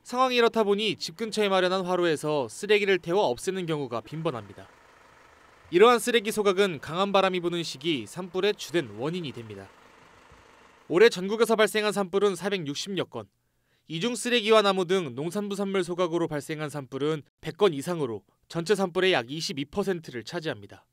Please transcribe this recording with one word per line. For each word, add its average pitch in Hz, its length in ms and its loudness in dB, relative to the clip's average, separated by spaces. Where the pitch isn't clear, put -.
상황이 254 360 0
이렇다 226 260 4
보니 202 320 2
집 - 220 -12
근처에 214 320 -2
마련한 185 360 2
화로에서 151 640 0
쓰레기를 196 520 2
태워 175 260 0
없애는 180 400 -4
경우가 139 340 -4
빈번합니다. 113 640 -8
이러한 226 280 8
쓰레기 226 320 0
소각은 196 480 2
강한 190 320 -4
바람이 190 300 2
부는 170 220 -4
시기 139 440 -4
산불의 185 460 -4
주된 139 440 -4
원인이 160 360 -6
됩니다. 107 340 -14
올해 196 220 8
전국에서 214 480 0
발생한 214 340 2
산불은 190 460 0
사백육십여 175 680 -4
건, 113 220 -12
이중 196 260 -2
쓰레기와 220 460 4
나무 190 240 2
등 165 300 -2
농산부 190 420 -6
산물 196 260 -2
소각으로 170 460 -2
발생한 151 400 -6
산불은 143 540 -4
백 - 160 -10
건 202 160 4
이상으로 139 500 -6
전체 170 260 -2
산불의 185 380 2
약 123 180 0
이십이 143 360 -6
퍼센트를 170 580 -6
차지합니다. 123 680 -10